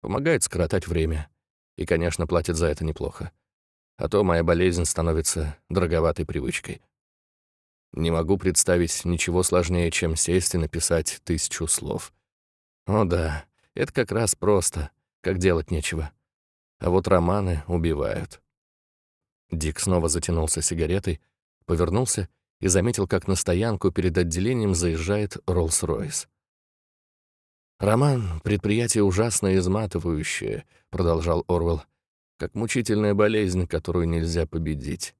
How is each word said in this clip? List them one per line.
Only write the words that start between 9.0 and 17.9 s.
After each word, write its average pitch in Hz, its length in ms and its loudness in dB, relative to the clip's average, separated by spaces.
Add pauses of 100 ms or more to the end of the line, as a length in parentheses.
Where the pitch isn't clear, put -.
ничего 87 380 0
сложнее, 87 480 2
чем 82 240 0
сесть 90 400 0
и 90 40 2
написать 82 680 -2
тысячу - 420 -4
слов». - 460 -4 (760)
«О 107 180 2
да, 80 400 0 (300)
это - 180 -4
как 120 200 -2
раз 110 240 0
просто, 90 560 0 (280)
как 92 180 -2
делать 85 340 2
нечего. 78 400 -4 (680)
А - 120 -2
вот 90 180 2
романы 90 580 2
убивают». 80 760 -2 (1080)